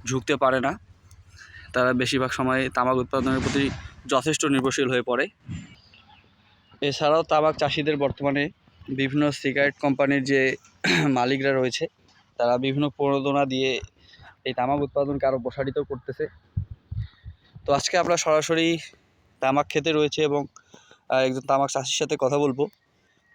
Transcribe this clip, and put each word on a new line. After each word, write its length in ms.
ঝুঁকতে 300
পারে 240
না, 120
তারা 200
বেশিরভাগ 400
সময় 280
তামাক 260
উৎপাদনের 440
প্রতি 240
যথেষ্ট 380
নির্ভরশীল 460
হয়ে 120
পড়ে। 220
এছাড়াও 420
তামাক 340
চাষিদের 400
বর্তমানে 460
বিভিন্ন 420
সিগারেট 480
কোম্পানির 460
যে 160
<clears throat> 320
মালিকরা 360
রয়েছে, 320
তারা 200
বিভিন্ন 300
প্রণোদনা 560
দিয়ে 260
এই 100
তামাক 260
উৎপাদনকে 460
আরও 120
প্রসারিত 400
করতেছে। 460
তো 100
আজকে 260
আমরা 180
সরাসরি 500
তামাক 260
খেতে 240
রয়েছে 300
এবং, 200
আহ, 160
একজন 220
তামাক 240
চাষির 300
সাথে 180
কথা 200
বলবো, 260